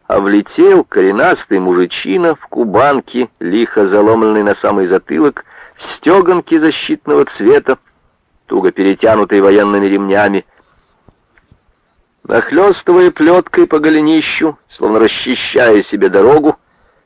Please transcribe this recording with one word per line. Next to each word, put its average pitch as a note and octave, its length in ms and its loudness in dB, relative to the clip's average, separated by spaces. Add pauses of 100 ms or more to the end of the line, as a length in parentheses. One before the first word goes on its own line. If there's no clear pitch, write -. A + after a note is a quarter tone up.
а G2 140 -2
влетел G#2 640 2
коренастый G2+ 720 -2
мужичина F#2 760 -2
в - 100 -20
кубанке, B2 800 -2 (120)
лихо G2+ 480 -2
заломленный G#2+ 560 2
на G2+ 100 0
самый G2+ 320 -2
затылок, F#2+ 580 -2 (300)
в - 80 -20
стеганке F3 800 -2
защитного D3 640 -2
цвета, C3+ 520 0 (720)
туго F#2 240 -2
перетянутой G2 680 0
военными G2+ 460 2
ремнями. G2 600 -2 (1800)
Нахлестывая F3+ 880 0
плеткой E3+ 560 2
по D#3 100 0
голенищу, D#3 800 -2 (100)
словно G#2+ 300 -2
расчищая A2+ 840 0
себе G2 240 -2
дорогу, C3+ 480 2 (500)